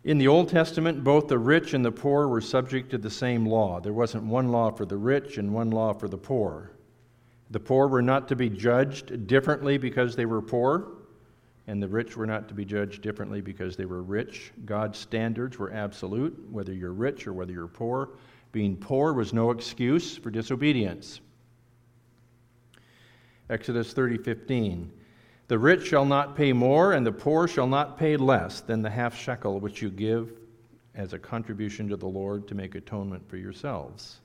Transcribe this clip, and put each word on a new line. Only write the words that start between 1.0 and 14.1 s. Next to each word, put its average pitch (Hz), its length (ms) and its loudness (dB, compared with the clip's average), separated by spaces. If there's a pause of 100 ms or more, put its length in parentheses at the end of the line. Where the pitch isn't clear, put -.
both 147 240 6
the 143 100 2
rich 147 380 4
and 127 100 2
the 117 60 4
poor 143 380 2
were 117 120 2
subject 127 500 -2
to 131 80 -4
the 107 120 -6
same 120 340 0
law. 104 360 2
There 104 120 -4
wasn't 113 300 0
one 120 300 0
law 113 180 4
for 107 160 -6
the 98 100 -6
rich 127 400 0
and 101 160 -2
one 113 200 0
law 110 200 0
for 104 140 -6
the 95 100 -6
poor. 92 540 -4 (800)
The 110 80 -6
poor 135 300 4
were 127 140 4
not 135 260 2
to 135 80 0
be 123 120 0
judged 117 760 0
differently 139 520 4
because 123 360 0
they 120 100 0
were 113 160 0
poor, 131 520 0 (760)
and 101 160 -4
the 95 60 -4
rich 117 280 -4
were 110 100 -4
not 107 200 -4
to 101 80 -16
be 101 100 -6
judged 101 380 -4
differently 104 380 -6
because 92 360 -8
they 95 80 -6
were 90 200 -8
rich. 104 480 -6 (120)